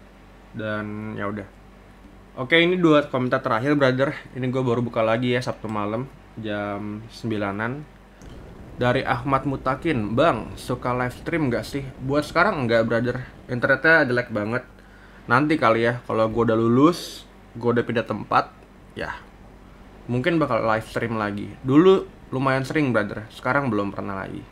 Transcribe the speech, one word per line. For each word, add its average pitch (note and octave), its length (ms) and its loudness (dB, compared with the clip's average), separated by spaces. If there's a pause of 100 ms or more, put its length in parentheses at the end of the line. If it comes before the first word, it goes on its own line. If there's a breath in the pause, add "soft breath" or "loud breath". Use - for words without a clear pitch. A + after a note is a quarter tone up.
(580)
Dan G#2+ 560 -6
ya G#2 160 -6
udah. G#2 160 -6 (880)
Oke, C3 240 0
ini F3 240 4
dua D3+ 240 6
komentar B2+ 400 0
terakhir, C3 320 2
brother. C3+ 400 2 (160)
Ini B2+ 160 -4
gue B2 160 -2
baru A#2+ 160 2
buka A#2 240 0
lagi B2 320 2
ya B2+ 80 -2
Sabtu A2+ 240 -8
malam G#2+ 400 -4 (320)
jam G#2 720 -6
sembilanan. A2 720 -4 (960)
Dari B2 240 2
Ahmad C3 400 0
Mutakin, C3 720 -2
"Bang, B2+ 400 0
suka B2 400 -4
live B2+ 160 -4
stream D#3 400 -2
nggak A2+ 120 -4
sih?" C#3 200 -8 (160)
Buat C#3 240 -2
sekarang E3+ 400 0
nggak, A2+ 240 4
brother. A#2+ 320 -2 (240)
Internetnya C3+ 560 4
jelek A#2+ 320 0
banget. A2 320 -4 (640 loud breath)
Nanti D3+ 320 2
kali A2+ 240 6
ya, B2 240 0
kalau A2+ 160 2
gue A2 160 0
udah A2+ 160 2
lulus, B2 720 2 (240)
gue A#2 160 -2
udah A#2 160 2
pindah A2+ 200 -2
tempat, A2 440 -2 (480)
ya - 160 -6 (960)
mungkin C#3 320 0
bakal A#2 240 0
live A2 240 0
stream A#2 320 -2
lagi. G2+ 400 -4
Dulu E3+ 480 6 (240)
lumayan C3 320 0
sering, D3+ 240 0
brother. G#2+ 400 -2
Sekarang C3+ 400 -2
belum G2+ 240 0
pernah G2+ 240 -6
lagi. F#2+ 240 -10 (100)